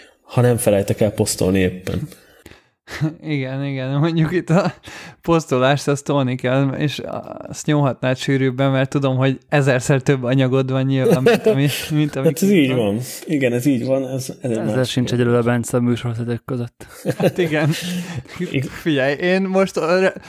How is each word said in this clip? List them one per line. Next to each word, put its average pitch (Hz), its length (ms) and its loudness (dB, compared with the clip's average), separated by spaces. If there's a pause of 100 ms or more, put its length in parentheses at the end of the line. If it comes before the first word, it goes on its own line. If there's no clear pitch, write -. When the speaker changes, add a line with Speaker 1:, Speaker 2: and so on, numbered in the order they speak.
(220)
Speaker 1:
ha - 200 -2
nem 120 160 4
felejtek 101 440 2
el 104 100 2
posztolni 95 480 0
éppen. 90 480 -4 (760)
Speaker 2:
<laughs> - 380 -6
Igen, 135 440 -4
igen, 135 340 -4
mondjuk 160 320 2
itt 170 180 -2
a 170 240 2 (480)
posztolást, 139 680 2
azt 143 160 0
tolni 135 320 0
kell, 131 320 2 (100)
és 147 240 -2 (460)
azt - 180 -12
nyomhatnád 131 520 0
sűrűbben, 135 540 0
mert 135 180 0
tudom, 135 280 0
hogy 131 200 2 (120)
ezerszer 135 520 2
több 139 220 2
anyagod 131 480 2
van 131 140 0
nyilván, 135 380 4
mint 226 220 4
ami, 147 220 4 (240)
mint 151 240 0
ami 135 100 0
Speaker 1:
Hát 160 100 4
ez - 40 -8 (100)
Speaker 2:
kint - 20 4
Speaker 1:
így 156 160 6
Speaker 2:
van. 127 100 0
Speaker 1:
van. 104 200 0 (280)
Igen, 135 280 0
ez 123 120 0
így 127 200 2
van. 131 220 0
Ez, 131 340 -6
ez 123 100 -4
egy 110 60 0
Speaker 3:
Ezzel 110 180 -2
Speaker 1:
más 127 140 0
Speaker 3:
sincs 123 200 -2
Speaker 1:
kérdés. 120 160 2
Speaker 3:
egyelőre, 120 180 2
Bence, 120 340 0
a - 20 2
műsorvezetők 117 680 -2
között. 120 420 -8 (300)
Speaker 2:
Hát - 200 0
igen. 156 320 0 (420)
Speaker 1:
<laughs> 165 400 -10
Igen. 135 160 -4
Speaker 2:
Figyelj, 143 480 -2
én 180 260 0
most 190 360 0
ö, 180 300 2 (220)